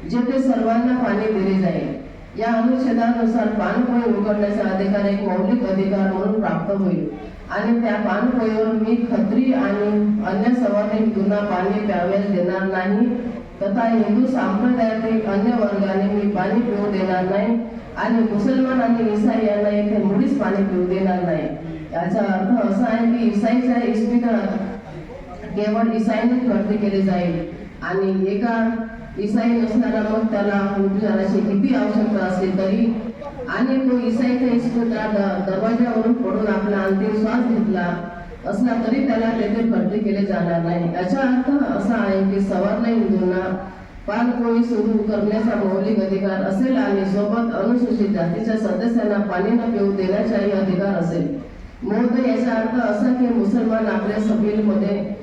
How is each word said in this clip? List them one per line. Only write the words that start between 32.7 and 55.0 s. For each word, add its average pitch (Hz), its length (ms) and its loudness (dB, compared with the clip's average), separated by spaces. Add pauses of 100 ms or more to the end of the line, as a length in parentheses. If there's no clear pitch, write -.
आणि 262 320 2
तो 240 180 2
ईसाईच्या 247 400 2
इस्पितळात 233 640 0
द-, 196 400 0
दरवाजावरून 226 640 2
पडून 202 340 0
आपला 202 300 0
अंतिम 202 440 0
श्वास 240 280 0
घेतला 185 440 0 (540)
असला 233 400 0
तरी 233 200 0
त्याला 226 220 0
तेथे 226 340 0
भरती 196 360 0
केले 196 260 0
जाणार 170 360 0
नाही. 170 320 -2
याचा 269 260 -2
अर्थ 262 580 0
असा 208 180 0
आहे 190 380 0
की 196 60 0
सवर्ण 202 460 0
हिंदूंना 185 680 0 (540)
पाणपोई 233 540 0
सुरू 214 340 0
करण्याचा 208 580 0
मौलिक 196 480 0
अधिकार 190 400 -2
असेल 247 340 0
आणि 202 280 0
सोबत 208 500 0
अनुसूचित 220 540 0
जातीच्या 180 480 0
सदस्यांना 214 600 0 (140)
पाणी 196 200 0
न 233 200 2
पिऊ 202 200 0
देण्याचाही 196 600 0
अधिकार 196 440 0
असेल. 170 320 0 (560)
महोदय, 240 460 2
याचा 226 240 0
अर्थ 226 280 0
असा 233 320 2
की 254 200 2
मुसलमान 220 540 2
आपल्या 208 320 -2
सभेमध्ये 208 800 2 (260)